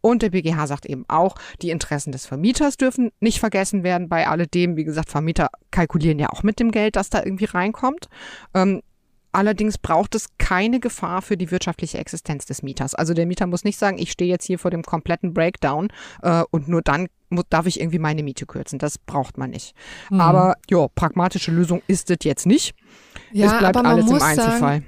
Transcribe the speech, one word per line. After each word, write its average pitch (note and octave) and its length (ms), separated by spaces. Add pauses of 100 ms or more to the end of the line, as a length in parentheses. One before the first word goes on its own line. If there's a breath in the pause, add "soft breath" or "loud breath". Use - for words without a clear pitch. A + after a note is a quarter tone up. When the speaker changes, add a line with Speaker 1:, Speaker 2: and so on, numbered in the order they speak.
Speaker 1:
Und A3+ 180
der A3 80
B F3+ 140
G D#3+ 140
H D3+ 100
sagt C#3+ 180
eben B2+ 240
auch, E3+ 280 (260 loud breath)
die E3+ 80
Interessen D3+ 420
des - 140
Vermieters B3 500
dürfen B3+ 420
nicht A3 220
vergessen G3 420
werden F3+ 280
bei E3+ 180
alledem. F3 480
Wie D#3 140
gesagt, D#3 180
Vermieter D#3+ 420 (200)
kalkulieren D#3+ 480
ja D3 120
auch - 120
mit G#3 160
dem A#3 140
Geld, G#3+ 240
das F#3+ 140
da G#3+ 120
irgendwie F#3+ 220
reinkommt. A3 640 (440 loud breath)
Ähm, F#3+ 280 (500)
allerdings G#3 480
braucht E3+ 380
es A3 100 (100)
keine A3 440
Gefahr F#3 420
für G3+ 140
die F3 160
wirtschaftliche F3 460
Existenz - 460
des - 200
Mieters. C3+ 320
Also E3 180
der E3+ 100
Mieter F3+ 220
muss F3 160
nicht G#3 160
sagen, G3 180
ich - 140
stehe - 180
jetzt F3 180
hier F3+ 120
vor F3+ 140
dem E3 100
kompletten E3+ 500
Breakdown, E3 600 (300 loud breath)
äh, E3+ 280
und D3+ 160
nur E3 160
dann D#3+ 240 (220)
mu-, F3 200
darf E3 180
ich F#3 140
irgendwie E3 200
meine D3+ 240
Miete C#3 220
kürzen. C3+ 340
Das D3 180
braucht - 400
man C3 120
nicht. - 260 (340 loud breath)
Speaker 2:
Mhm. F#3+ 100
Speaker 1:
Aber, F#3 360 (120)
ja, E3 200
pragmatische F3 640
Lösung E3+ 340
ist - 240
es F3 120
jetzt - 240
nicht. A3+ 280 (560 loud breath)
Speaker 2:
Ja, G3+ 160
Speaker 1:
Es A3 120
bleibt F#3 180
Speaker 2:
aber B3 80
man A#3+ 80
Speaker 1:
alles - 140
im A#3+ 80
Speaker 2:
muss C#4+ 60
sagen, D4+ 200
Speaker 1:
Einzelfall. A3+ 480